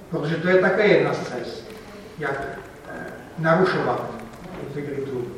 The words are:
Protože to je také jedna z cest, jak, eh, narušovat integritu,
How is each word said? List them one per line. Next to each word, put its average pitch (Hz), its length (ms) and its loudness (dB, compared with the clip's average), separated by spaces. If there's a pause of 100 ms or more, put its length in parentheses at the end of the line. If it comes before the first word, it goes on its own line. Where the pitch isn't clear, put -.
Protože 160 260 0
to 170 120 -2
je 185 140 8
také 202 260 4
jedna 143 260 6
z 147 40 0
cest, - 460 -6 (560)
jak, - 280 -4 (420)
eh, - 160 -10 (320)
narušovat 160 760 4 (560)
integritu, 135 600 -4 (100)